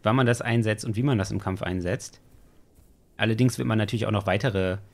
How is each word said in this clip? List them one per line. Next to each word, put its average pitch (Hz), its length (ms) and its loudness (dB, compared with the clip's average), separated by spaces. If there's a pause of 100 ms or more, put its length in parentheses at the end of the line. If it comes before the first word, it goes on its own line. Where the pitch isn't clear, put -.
wann 110 140 2
man 131 100 4
das 117 160 2
einsetzt 113 420 0
und 110 120 -4
wie 117 60 -2
man 135 160 2
das 98 120 -2
im 101 80 -2
Kampf 95 240 -4
einsetzt. 90 580 -4 (960)
Allerdings 113 420 2
wird 123 100 -2
man 110 100 2
natürlich 107 280 -2
auch 101 40 -2
noch 101 160 0
weitere 95 520 0 (160)